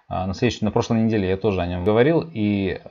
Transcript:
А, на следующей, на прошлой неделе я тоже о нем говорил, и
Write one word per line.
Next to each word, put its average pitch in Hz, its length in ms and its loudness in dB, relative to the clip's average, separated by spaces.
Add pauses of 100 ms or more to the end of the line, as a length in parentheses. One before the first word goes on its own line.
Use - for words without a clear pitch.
А, 92 200 -4
на 95 80 -4
следующей, 117 280 0
на 104 60 0
прошлой 113 320 0
неделе 110 260 2
я 95 100 0
тоже 98 220 0
о 87 60 -2
нем 90 180 -4
говорил, 127 480 4
и 101 600 -2